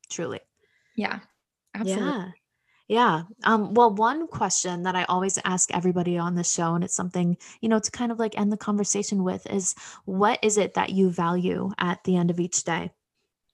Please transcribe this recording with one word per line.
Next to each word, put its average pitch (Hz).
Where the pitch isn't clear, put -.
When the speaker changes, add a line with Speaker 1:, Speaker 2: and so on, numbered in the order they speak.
Speaker 1:
truly. 117
Speaker 2:
Yeah, 202
absolutely. 196
Speaker 1:
Yeah. 190
Yeah. 208
Um, 214
well, 233
one 254
question 180
that 180
I 180
always 185
ask 185
everybody 175
on 170
the 170
show, 165
and 170
it's -
something, 180
you 226
know, 220
to -
kind 240
of, 226
like, 220
end 208
the 214
conversation 202
with, 185
is 196
what 202
is 214
it 185
that 190
you 190
value 180
at 180
the 185
end 175
of 175
each 170
day? 175